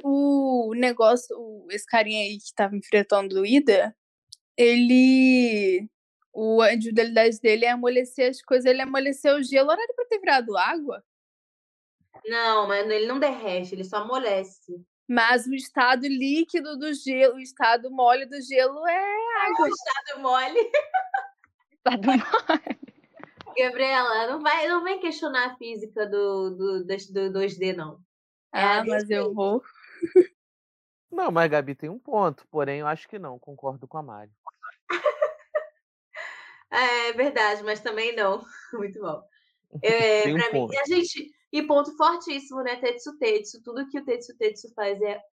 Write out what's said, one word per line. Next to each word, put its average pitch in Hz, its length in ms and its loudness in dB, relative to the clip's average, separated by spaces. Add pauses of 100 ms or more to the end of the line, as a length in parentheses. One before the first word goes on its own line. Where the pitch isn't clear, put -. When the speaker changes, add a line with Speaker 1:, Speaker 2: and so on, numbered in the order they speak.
Speaker 1:
o 277 720 2
negócio, 240 600 2
o, 214 320 -16
esse 208 160 -8
carinha 214 360 0
aí 202 160 -6
que - 160 -18
tava 202 220 -2
enfrentando 196 640 0
o 202 60 0
Ida, 220 480 4 (640)
ele, 240 1300 4 (440)
o, 220 300 2
a 214 120 6
individualidade 226 680 2
dele 226 240 4
é 240 60 2
amolecer 247 600 0
as 262 120 -6
coisas, 254 240 2
ele 262 160 4
amoleceu 269 540 0
o 294 60 -2
gelo, 269 300 2
era 466 220 -2
pra 494 120 -4
ter 440 140 -2
virado 254 360 0
água? 240 460 -2 (1200)
Speaker 2:
Não, 226 420 2
mas 202 220 0
ele 214 160 0
não 254 120 -4
derrete, 214 560 -2
ele 185 100 -8
só 196 140 -8
amolece. 202 800 -4 (280)
Speaker 1:
Mas 240 380 2
o 262 80 -4
estado 262 520 0
líquido 285 720 -2
do 302 160 -6
gelo, 262 400 2
o 262 60 -16
estado 240 500 0
mole 262 360 2
do 277 140 -12
gelo 269 460 0
é 403 600 -2
água. 415 200 2
Speaker 2:
O - 20 0
estado 277 540 -6
mole. 262 360 0
<laughs> 740 720 -2 (520)
Speaker 3:
Estado 240 220 0
mole. 262 160 2 (1400)
Speaker 2:
Gabriela, 247 720 0
não 294 120 -6
vai, 311 280 0
não 349 160 0
vem 381 160 -4
questionar 302 460 -4
a 254 100 -12
física 220 500 -8
do, 196 500 -2
do, 190 300 -4
das, 190 220 -8
do 190 240 -4
dois 190 260 -4
D, 185 140 -2
não. 156 260 -12 (560)
É 196 80 -2
Speaker 1:
Ah, 202 180 2
Speaker 2:
a 226 40 -4
Speaker 1:
mas 214 260 -4
eu 208 140 0
Speaker 2:
D 214 60 -2
C. 202 40 -6
Speaker 1:
vou. 208 280 -2 (1500)
Speaker 4:
Não, 349 220 -2
mas, 165 180 4
Gabi, 143 240 -2
tem 156 160 -12
um 220 80 -12
ponto, 202 500 -4
porém 143 320 -4
eu 151 60 -8
acho 156 220 -6
que 214 100 -14
não, 135 220 -14
concordo 135 480 -12
com 160 100 -14
a 151 40 -10
Mari. 107 280 -18 (580)
Speaker 2:
<laughs> - 440 -2 (1400)
É 240 420 0
verdade, 226 500 0
mas 214 180 -6
também 226 360 -4
não. 208 260 -2 (160)
<laughs> - 140 -20
Muito 208 280 -10
bom. 160 220 -10 (600)
É, 220 400 2
Speaker 4:
Tem 214 120 0
um 165 40 0
Speaker 2:
pra - 140 0
mim, 139 80 0
Speaker 4:
ponto. 240 180 -4
Speaker 2:
a 277 80 -2
gente, 349 440 -2 (220)
e 294 100 -2
ponto 294 360 0
fortíssimo, 294 640 -2
né? 247 140 -4
Tetsu 247 420 -6
Tetsu. 220 440 -2
Tudo 254 260 -10
que 285 100 -8
o 277 60 -10
Tetsu 240 340 -6
Tetsu 214 360 -4
faz 202 280 -4
é, 208 180 -4 (140)